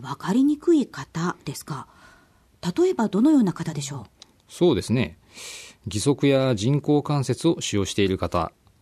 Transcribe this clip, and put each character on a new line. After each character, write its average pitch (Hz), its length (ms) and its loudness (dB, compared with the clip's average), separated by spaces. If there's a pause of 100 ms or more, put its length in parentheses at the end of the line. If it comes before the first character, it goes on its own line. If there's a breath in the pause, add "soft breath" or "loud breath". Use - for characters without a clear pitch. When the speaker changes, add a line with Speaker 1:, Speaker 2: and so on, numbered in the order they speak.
Speaker 1:
わ 131 160 -10
か - 160 -2
り 254 100 4
に 294 140 2
く 339 180 4
い 277 120 2
方 160 580 -6
で 143 100 -8
す - 100 -16
か？ 135 220 -12 (920 soft breath)
例 349 120 4
え 370 40 2
ば 226 140 0
ど 196 140 0
の 302 100 6
よ 302 60 6
う 247 60 6
な 170 100 2
方 165 200 -8
で 143 80 -6
し 139 120 -8
ょ 117 140 -14
う？ - 180 -20 (240)
Speaker 2:
そ 170 240 2
う - 20 0
で 90 60 0
す - 100 -4
ね。 104 260 -2 (680 loud breath)
義 104 140 -6
足 143 280 0
や 131 280 2
人 127 240 0
工 147 240 0
関 143 220 -2
節 131 240 -2
を 165 100 0
使 - 160 -4
用 101 80 0
し 90 100 -6
て 104 100 0
い 95 40 4
る 92 100 0
方、 87 360 -2 (280)